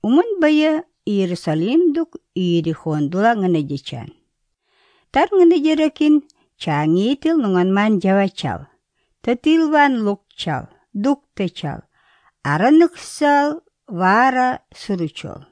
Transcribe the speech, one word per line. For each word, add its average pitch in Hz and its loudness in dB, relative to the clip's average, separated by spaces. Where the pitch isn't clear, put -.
Умун 285 2
бая 311 2
Иерусалим 190 -2
дук 330 -6
Иерихон 160 -2
дула 202 0
ҥынедьэчээн. 156 -4
Тар 302 2
ҥынедьэрэ 311 4
кин 302 2
чааҥы 156 0
итил 320 -2
нуҥанмаан 196 0
дьабачал. 190 -2
Тытыылбаан 294 2
лукчал, 202 -6
дуктачал, 202 -6
ара 156 0
ныксал, 294 2
ваара 247 0
суручол. - -8